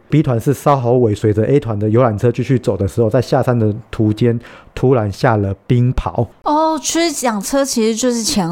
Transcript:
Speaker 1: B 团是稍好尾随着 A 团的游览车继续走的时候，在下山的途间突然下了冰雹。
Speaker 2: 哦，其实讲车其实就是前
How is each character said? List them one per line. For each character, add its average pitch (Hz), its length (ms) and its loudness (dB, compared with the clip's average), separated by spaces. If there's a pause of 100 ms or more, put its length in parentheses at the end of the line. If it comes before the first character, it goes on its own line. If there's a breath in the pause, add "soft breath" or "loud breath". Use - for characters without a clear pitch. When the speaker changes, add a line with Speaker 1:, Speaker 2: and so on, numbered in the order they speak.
Speaker 1:
B 151 120 4
团 131 180 0
是 139 140 0
稍 143 240 2
好 120 140 0
尾 120 240 2
随 107 180 0
着 110 140 2
A 139 120 2
团 110 200 -4
的 107 100 0
游 117 140 4
览 110 120 2
车 117 160 0
继 120 120 -4
续 127 160 0
走 101 180 -2
的 98 100 0
时 - 140 -2
候， 110 80 2
在 123 120 2
下 131 200 0
山 120 160 0
的 107 160 0 (160)
途 107 220 0
间 117 260 0 (380 loud breath)
突 131 180 2
然 107 160 0
下 113 280 0
了 98 180 -2 (100)
冰 123 280 2
雹。 - 340 -2 (160)
Speaker 2:
哦， 311 400 0
其 - 160 -2
实 330 140 0
讲 226 280 -4
车 277 220 -2
其 240 240 0
实 226 80 0
就 247 160 0
是 233 100 -4
前 196 300 -2